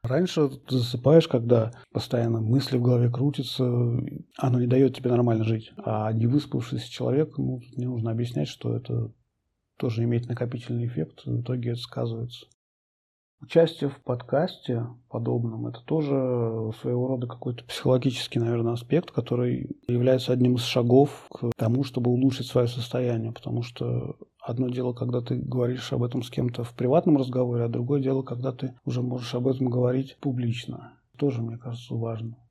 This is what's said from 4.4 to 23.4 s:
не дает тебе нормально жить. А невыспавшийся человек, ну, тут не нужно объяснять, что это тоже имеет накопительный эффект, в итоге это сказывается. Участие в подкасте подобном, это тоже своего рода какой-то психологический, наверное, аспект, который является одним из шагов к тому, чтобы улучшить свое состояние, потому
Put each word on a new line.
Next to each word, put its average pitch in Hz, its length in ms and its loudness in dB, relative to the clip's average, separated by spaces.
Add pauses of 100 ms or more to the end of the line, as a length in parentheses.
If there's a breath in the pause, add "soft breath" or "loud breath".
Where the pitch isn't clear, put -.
не 123 80 2
дает 131 260 6
тебе - 160 -4
нормально 117 360 4
жить. 110 320 -2
А 110 340 -2
невыспавшийся 120 800 0
человек, 131 460 0
ну, 131 240 -4
тут - 160 -14
не 123 80 -4
нужно 117 260 -4
объяснять, 120 380 -4
что 117 260 -6
это 117 380 -4 (680)
тоже 117 240 -2
имеет 120 240 0
накопительный 120 600 -4
эффект, 147 380 -8
в 120 160 -2
итоге 120 300 -4
это 117 80 -6
сказывается. 120 680 -8 (960)
Участие 165 480 2
в - 140 -12
подкасте 127 840 -2 (220)
подобном, 117 580 -4
это 120 180 -10
тоже 123 840 0 (100)
своего 123 260 -2
рода 123 200 -2
какой-то 120 380 -8
психологический, 127 720 0
наверное, 117 340 0
аспект, 135 380 0
который 123 580 -2 (180)
является 123 440 2
одним 123 240 4
из 120 80 -2
шагов 123 680 4
к - 280 -6
тому, 120 260 2
чтобы 123 280 0
улучшить 127 360 2
свое 123 200 2
состояние, 120 680 -2
потому 120 300 -6